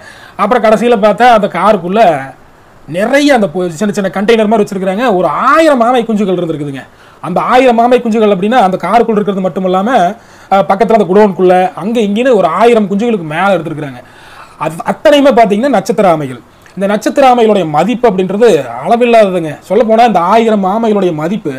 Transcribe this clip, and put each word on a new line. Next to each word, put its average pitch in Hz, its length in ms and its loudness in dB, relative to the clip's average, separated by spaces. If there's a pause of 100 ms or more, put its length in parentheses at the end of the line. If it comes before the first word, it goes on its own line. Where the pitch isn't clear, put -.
(360)
அப்புறம் 214 280 0
கடைசியில 220 420 2
பார்த்தா 208 160 0
அந்த 220 260 4
காருக்குள்ள 185 720 0 (680)
நிறைய 262 460 0
அந்த 208 220 0
பொ-, 180 120 -4
சின்ன 185 260 -6
சின்ன 190 200 -4
container 214 340 0
மாதிரி 214 160 0
வச்சிருக்காங்க. 190 520 -2
ஒரு 180 120 0
ஆயிரம் 262 520 2
ஆமை 240 240 0
குஞ்சுகள் 208 320 -2
இருந்திருக்குதுங்க. 147 480 -8 (380)
அந்த 170 200 -4
ஆயிரம் 233 360 2
ஆமை 247 240 2
குஞ்சுகள் 220 280 0
அப்படின்னா 202 220 0
அந்த 202 300 2
காருக்குள்ள 226 300 0
இருக்கிறது 202 300 -2
மட்டும் 185 220 -4
இல்லாம, 185 340 -2
அஹ், 185 160 0 (380)
பக்கத்துல 196 480 2
அந்த 202 40 0
குடோனுக்குள்ள 185 720 2
அங்க 226 260 -4
இங்கேன்னு 226 360 0
ஒரு 180 120 2
ஆயிரம் 214 420 2
குஞ்சுகளுக்கு 202 320 -2
மேல 170 360 -2
எடுத்திருக்கிறாங்க. 147 440 -10 (560)
அது 160 180 -8 (160)
அத்தனையுமே 285 420 2
பாத்தீங்கன்னா 220 360 2
நட்சத்திர 202 460 0
ஆமைகள். 131 240 -8 (340)
இந்த 196 140 -4
நட்சத்திர 247 480 2
ஆமைகளுடைய 208 340 0
மதிப்பு 208 400 0
அப்படின்றது 190 540 0 (240)
அளவில்லாததுங்க. 208 680 0 (120)
சொல்லப்போனா 220 360 2
இந்த 202 140 0
ஆயிரம் 214 460 0
ஆமைகளுடைய 202 480 -2
மதிப்பு 156 460 -6